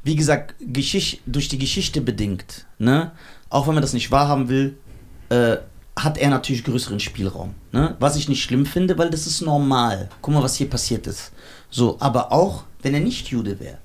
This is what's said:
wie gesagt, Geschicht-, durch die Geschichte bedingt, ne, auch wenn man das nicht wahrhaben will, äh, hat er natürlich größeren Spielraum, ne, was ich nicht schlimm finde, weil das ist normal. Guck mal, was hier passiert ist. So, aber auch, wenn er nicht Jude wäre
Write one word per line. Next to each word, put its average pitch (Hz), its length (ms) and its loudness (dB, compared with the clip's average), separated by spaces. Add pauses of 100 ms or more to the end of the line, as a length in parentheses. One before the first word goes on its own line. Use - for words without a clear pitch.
wie 156 140 0
gesagt, 147 440 2
Geschicht-, 165 640 -2
durch 143 220 -2
die 139 100 -4
Geschichte 147 420 -2
bedingt, 104 640 -4 (120)
ne, 143 340 2 (380)
auch 139 160 2
wenn 156 80 2
man 151 80 4
das 139 100 0
nicht 120 180 -2
wahrhaben 139 380 4
will, 135 280 2 (540)
äh, 120 260 4 (420)
hat 151 180 0
er 143 140 4
natürlich 127 340 0
größeren 120 360 -2
Spielraum, 95 540 -6 (180)
ne, 147 260 2
was 147 180 2
ich 147 120 -4
nicht 135 140 0
schlimm 131 240 2
finde, 180 320 2
weil 170 120 2
das 160 160 -4
ist - 160 -4
normal. 131 680 2 (140)
Guck 143 120 -2
mal, 147 80 4
was 127 140 0
hier 135 140 -2
passiert - 360 -4
ist. - 260 -10 (380)
So, 120 300 2
aber 123 320 0
auch, 175 320 2 (180)
wenn 139 120 0
er 147 60 2
nicht 240 280 -2
Jude 104 320 -4
wäre - 240 -14